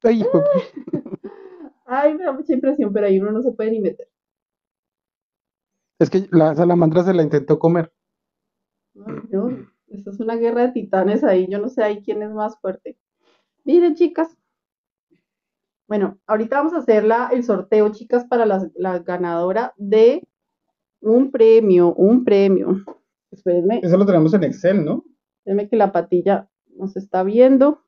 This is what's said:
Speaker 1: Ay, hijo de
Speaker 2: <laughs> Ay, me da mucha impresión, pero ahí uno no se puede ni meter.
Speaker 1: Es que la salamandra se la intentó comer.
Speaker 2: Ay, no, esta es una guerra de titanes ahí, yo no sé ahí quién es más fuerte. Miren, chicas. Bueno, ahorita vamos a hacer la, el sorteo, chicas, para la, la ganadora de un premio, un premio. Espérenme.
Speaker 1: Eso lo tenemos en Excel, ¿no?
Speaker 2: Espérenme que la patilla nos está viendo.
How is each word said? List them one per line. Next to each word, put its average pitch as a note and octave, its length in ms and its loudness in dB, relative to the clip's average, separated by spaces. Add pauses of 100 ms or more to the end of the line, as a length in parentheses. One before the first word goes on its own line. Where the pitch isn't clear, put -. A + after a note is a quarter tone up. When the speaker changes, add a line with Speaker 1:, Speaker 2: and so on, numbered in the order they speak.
Speaker 1:
Ay, A3+ 180 2
hijo C5+ 180 0
de C#5+ 40 0
Speaker 2:
<laughs> G4 1300 -8 (120)
Ay, C#4+ 300 0
me F4+ 80 -10
da D#4 80 -4
mucha D4+ 220 -4
impresión, C4 400 -2
pero G3+ 140 0
ahí F#3+ 120 4
uno G#3 120 -2
no A3 120 -2
se C4 80 -2
puede A3 200 -4
ni A3 100 -4
meter. - 260 -6 (1900)
Speaker 1:
Es - 100 0
que F#3+ 220 -2
la D#3 240 2
salamandra F3 480 2
se F#3+ 100 0
la E3+ 80 2
intentó D3 380 -2
comer. E3+ 340 -2 (1120)
Speaker 2:
Ay, A3 100 -14 (140)
no, A3+ 380 -6 (200)
esta G3 220 -18
es G3+ 100 -16
una A3+ 160 -6
guerra A#3 320 -2
de B3 40 -4
titanes G3+ 520 0
ahí, F#3 260 2
yo G3+ 100 -6
no A3 100 -6
sé B3 140 -2
ahí G#3 180 -2
quién G#3 220 -6
es G#3+ 80 -10
más G#3+ 280 -8
fuerte. - 380 -10 (680)
Miren, E4+ 320 2
chicas. E4 400 -2 (1500)
Bueno, G#3 380 -4
ahorita A3 320 -2
vamos D#4 160 -2
a E4+ 40 -4
hacer A3 260 2
la, A#3 280 0
el B3+ 120 -2
sorteo, G#3+ 480 0
chicas, A#3+ 340 -4
para A#3+ 200 0
la, F#3+ 300 -2
la F#3 240 -6
ganadora F3+ 760 -4
de A3 500 2 (760)
un A#3+ 300 2
premio, A3 600 4
un A#3 300 4
premio. G3 540 2 (520)
Espérenme. F3+ 540 -2
Speaker 1:
Eso F3 140 2
lo G3+ 80 4
tenemos E3 280 2
en F#3 120 2
Excel, - 400 -2
¿no? C4 180 -6 (360)
Speaker 2:
Espérenme G3+ 300 -4
que A#3+ 60 -2
la G3+ 160 2
patilla F3+ 580 -2 (260)
nos G3 200 -12
está F#3+ 280 -6
viendo. B3+ 640 4